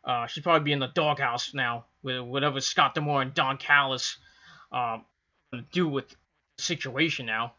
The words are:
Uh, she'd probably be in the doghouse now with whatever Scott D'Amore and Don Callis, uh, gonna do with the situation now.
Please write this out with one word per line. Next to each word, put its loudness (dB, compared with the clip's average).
Uh, -2
she'd -10
probably 6
be 2
in 2
the -2
doghouse 0
now -2
with -4
whatever 0
Scott 2
D'Amore 2
and -4
Don 2
Callis, 2
uh, -2
gonna -12
do 2
with -4
the -20
situation -2
now. -2